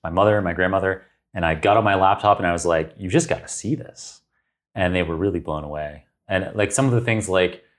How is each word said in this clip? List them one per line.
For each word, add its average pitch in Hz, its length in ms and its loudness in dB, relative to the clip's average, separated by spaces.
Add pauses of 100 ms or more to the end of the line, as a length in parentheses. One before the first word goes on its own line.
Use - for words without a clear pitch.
my 85 60 -8
mother 98 260 4
and 104 80 0
my 87 80 -2
grandmother, 92 520 -2 (300)
and 85 120 -2
I 80 100 2
got 101 220 2
on 110 80 4
my 101 100 4
laptop 98 420 4
and 98 80 -4
I 85 60 2
was 85 140 -4
like, 80 320 0
"You've 92 160 -6
just 165 160 2
gotta - 180 -6
see - 280 -6
this." - 440 -16 (560)
And 92 180 0
they 90 100 2
were 82 120 -4
really 87 240 -2
blown 76 240 -6
away. 76 400 -10 (240)
And, 95 260 -2
like, 101 200 0
some 135 120 2
of 131 60 2
the 120 80 2
things, 110 300 -2
like, 92 340 2 (160)